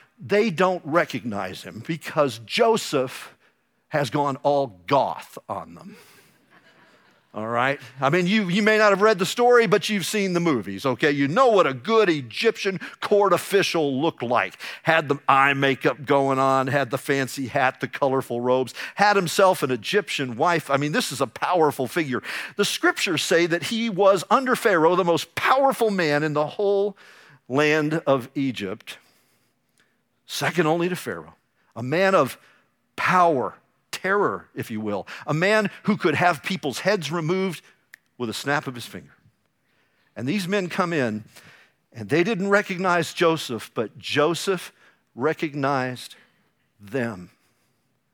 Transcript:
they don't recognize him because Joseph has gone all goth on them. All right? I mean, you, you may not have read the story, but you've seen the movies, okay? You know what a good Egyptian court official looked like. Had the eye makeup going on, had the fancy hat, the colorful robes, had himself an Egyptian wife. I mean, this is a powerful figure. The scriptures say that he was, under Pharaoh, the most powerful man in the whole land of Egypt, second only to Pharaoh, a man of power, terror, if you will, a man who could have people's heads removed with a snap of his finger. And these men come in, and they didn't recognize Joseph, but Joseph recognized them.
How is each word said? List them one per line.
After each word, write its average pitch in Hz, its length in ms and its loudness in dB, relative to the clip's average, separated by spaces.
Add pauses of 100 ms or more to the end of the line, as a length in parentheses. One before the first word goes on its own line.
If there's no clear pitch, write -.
(200)
they 208 300 0
don't 180 340 0
recognize 117 800 -4
him 101 220 -14
because 147 540 -2
Joseph 156 960 -2 (540)
has 143 200 -2
gone 143 340 0
all 139 440 0
goth 120 500 0 (100)
on 85 280 -10
them. 202 220 -20 (1300)
All 107 160 -8
right? 123 320 0 (220)
I 131 80 4
mean, 180 160 2
you, 202 240 0
you 202 140 0
may 214 160 4
not 214 100 6
have 196 140 2
read 214 160 4
the 185 60 0
story, 240 420 4
but 196 200 2
you've 202 200 -2
seen 196 260 -2
the 175 60 2
movies, 104 440 -2
okay? 135 280 2
You 139 160 0
know 247 220 4
what 190 180 6
a 135 80 -2
good 202 340 2
Egyptian 170 680 -2 (220)
court 202 320 4
official 160 680 0
looked 160 220 -2
like. 113 340 0 (240)
Had 160 260 2
the 139 200 0
eye 139 260 6
makeup 135 540 0
going 139 320 2
on, 135 260 2
had 135 240 -2
the 139 80 -4
fancy 135 480 -4
hat, - 360 -2
the 135 60 -4
colorful 131 540 -2
robes, 127 320 0 (220)
had 202 200 4
himself 185 460 4
an 139 80 -2
Egyptian 127 680 -4
wife. 165 340 0
I 139 60 2
mean, 147 140 -2
this 233 200 -2
is 139 100 -4
a 131 60 0
powerful 147 580 0
figure. 131 380 -4 (320)
The 202 100 0
scriptures 208 560 -2
say 175 240 2
that 170 160 -2
he 226 300 -4
was, 190 400 4
under 254 240 2
Pharaoh, 180 400 4
the 180 100 2
most 170 300 0
powerful 262 560 2
man 156 320 0
in 156 100 -2
the 147 140 0
whole 202 500 -2 (500)
land 151 600 2
of 139 260 0
Egypt, 107 640 -6 (1300)
second 156 400 -2
only 170 240 0
to 180 60 -4
Pharaoh, 85 400 -10 (400)
a 117 80 -10
man 185 320 2
of 139 240 2 (560)
power, 160 580 2 (380)
terror, 185 640 -2
if - 160 -8
you 107 80 -6
will, 101 260 -4 (220)
a 151 60 0
man 202 360 2 (140)
who 208 140 0
could 156 180 2
have 175 280 0
people's 151 360 -6
heads 175 320 -2
removed 175 500 -2 (560)
with 120 120 -6
a 104 40 -8
snap 147 320 -4
of 131 100 -10
his 117 100 -14
finger. 80 260 -18 (1040)
And 117 120 -8
these 185 200 -2
men 190 220 -2
come 175 240 -2
in, 110 320 -2 (640)
and 110 160 -12
they 156 160 2
didn't 196 260 -2
recognize 185 640 0
Joseph, 160 600 -2
but 110 240 -6
Joseph 160 720 -2 (440)
recognized 139 1000 -4 (640)
them. 104 520 -8 (840)